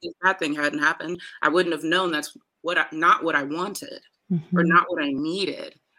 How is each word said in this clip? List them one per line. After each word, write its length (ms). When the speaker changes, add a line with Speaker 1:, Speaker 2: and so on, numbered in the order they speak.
Speaker 1:
this 200
bad 180
thing 160
hadn't 240
happened, 400
I 80
wouldn't 240
have 100
known 280
that's 240
what 160
I, 140
not 320
what 120
I 80
wanted 580
or 80
Speaker 2:
Mm-hmm. 20
Speaker 1:
not 240
what 120
I 100
needed, 680